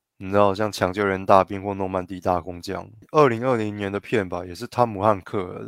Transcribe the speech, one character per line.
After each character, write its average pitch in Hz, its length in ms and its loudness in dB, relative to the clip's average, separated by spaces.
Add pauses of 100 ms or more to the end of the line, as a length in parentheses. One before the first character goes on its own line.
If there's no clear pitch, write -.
(160)
你 95 140 -10
知 101 60 0
道， 101 180 6
像 104 180 -2
《抢 92 180 0
救 101 140 -2
人 95 220 -2
大 95 180 8
兵》 98 180 -8
或 101 120 -4
诺 98 120 -4
曼 92 200 -4
底 92 120 -10
大 90 220 0
空 87 220 -14
降。 95 280 -10 (200)
二 151 180 6
零 117 180 -2
二 131 100 0
零 107 200 -4
年 101 160 -4
的 101 80 -4
片 101 260 -2
吧， 87 180 -8
也 90 100 -12
是 117 120 -10
汤 123 220 2
姆 101 140 -4
汉 104 180 4
克， 101 480 -6